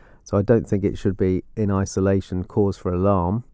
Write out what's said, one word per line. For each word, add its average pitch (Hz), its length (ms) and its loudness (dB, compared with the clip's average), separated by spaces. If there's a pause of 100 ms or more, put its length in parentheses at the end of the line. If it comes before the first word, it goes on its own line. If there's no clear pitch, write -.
(220)
So - 160 -2
I 101 40 2
don't 107 260 2
think 98 160 -2
it - 120 0
should 98 200 -2
be 92 260 0 (140)
in 101 160 -2
isolation 98 720 0
cause 98 340 -2
for 90 160 -4
alarm. 95 480 0 (120)